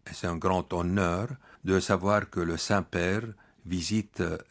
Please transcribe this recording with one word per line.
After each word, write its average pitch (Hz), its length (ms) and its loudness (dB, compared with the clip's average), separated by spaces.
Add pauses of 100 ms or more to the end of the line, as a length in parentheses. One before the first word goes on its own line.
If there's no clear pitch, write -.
et - 60 -14
c'est - 140 -6
un 85 100 -2
grand 92 380 0
honneur 90 540 0 (360)
de 95 160 4
savoir 98 480 2
que - 120 -4
le 85 180 0
Saint-Père 95 640 0 (420)
visite 92 580 -2 (280)